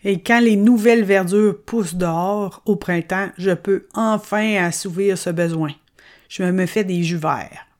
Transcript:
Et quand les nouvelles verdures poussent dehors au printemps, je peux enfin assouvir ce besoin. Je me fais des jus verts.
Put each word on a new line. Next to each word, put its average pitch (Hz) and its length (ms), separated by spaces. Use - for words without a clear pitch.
Et 196 180
quand 233 180
les 226 160
nouvelles 226 480
verdures 196 580
poussent 180 340
dehors 180 680
au 202 120
printemps, 180 600
je 185 140
peux 180 420
enfin 214 720
assouvir 185 540
ce - 100
besoin. 165 440
Je 190 140
me 185 200
fais 208 200
des 180 180
jus 165 160
verts. 147 480